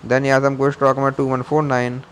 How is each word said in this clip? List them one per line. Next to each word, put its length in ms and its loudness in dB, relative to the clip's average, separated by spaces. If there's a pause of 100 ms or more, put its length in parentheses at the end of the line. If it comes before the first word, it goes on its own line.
then 220 0
यहाँ 140 4
से 60 0
हमको 260 2
stock 260 2
में 140 0
two 140 -2
one 160 -2
four 220 -2
nine, 380 -2 (100)